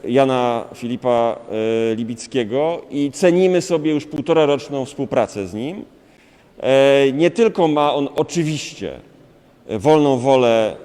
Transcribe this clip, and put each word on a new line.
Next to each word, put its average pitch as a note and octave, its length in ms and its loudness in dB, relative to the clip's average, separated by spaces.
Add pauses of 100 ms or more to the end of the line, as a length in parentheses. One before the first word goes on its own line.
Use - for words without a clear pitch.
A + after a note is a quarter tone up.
Jana B2 600 0 (100)
Filipa, A#2+ 640 -2 (520)
e, A2 40 -2
Libickiego A#2+ 920 -4
i C#3+ 220 -4
cenimy F3+ 500 2
sobie D#3 300 -2
już D3 140 -2
półtora D#3 400 0
roczną C#3 400 -2
współpracę A2+ 640 -4
z F2 60 -14
nim. C#3 320 -10 (760)
E, C#3 520 4
nie E3 200 2
tylko G#3 360 2
ma D3 260 2
on C#3 220 -2
oczywiście D3+ 840 -4 (680)
wolną C#3 480 2
wolę A#2 680 2